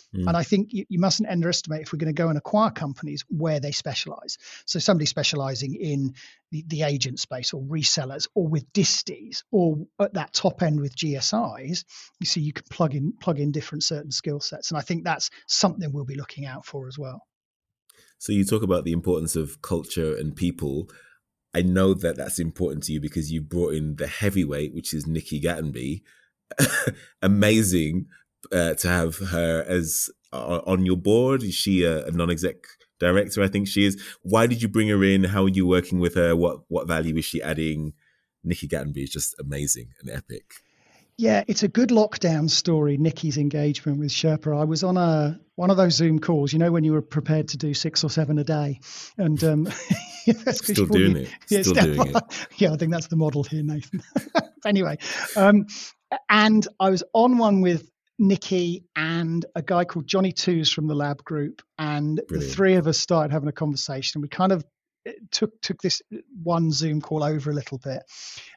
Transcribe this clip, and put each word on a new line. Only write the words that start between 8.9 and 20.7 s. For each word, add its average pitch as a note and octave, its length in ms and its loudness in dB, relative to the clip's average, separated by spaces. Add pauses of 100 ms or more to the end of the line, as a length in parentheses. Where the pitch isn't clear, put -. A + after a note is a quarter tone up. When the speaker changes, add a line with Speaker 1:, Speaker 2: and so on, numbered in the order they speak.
Speaker 2:
or E3+ 280 2 (220)
at G3+ 140 0
that D#3+ 200 -6
top - 280 0
end D3+ 180 2
with C#3+ 160 -4
G D3+ 200 -4
S - 180 -4 (260)
Is, D3+ 260 -8 (340)
you E3 80 -6
see, E3+ 140 0
you D3 120 -2
can - 160 -12
plug D3+ 240 0
in, C#3 260 -2
plug D#3 200 -2
in D3 120 0
different D3 320 -6
certain D3 280 -4
skill C#3+ 300 -6
sets. - 280 -8
And D#3+ 80 -4
I C#3 40 -4
think E3 240 -4
that's D#3 260 -4 (160)
something E3 440 0
we'll C#3 140 -6
be C3+ 80 -10
looking C#3 320 -10
out C3+ 220 -14
for C3 200 -12
as C3 120 -12
well. C3 260 -12 (920)
Speaker 1:
So - 120 -4
you G2 140 4
talk A2 160 2
about F2+ 240 2
the E2+ 60 -2
importance E2 440 -2
of D#2 280 -6
culture D#2+ 520 -4
and D2 200 -6
people. D2+ 520 -4 (640)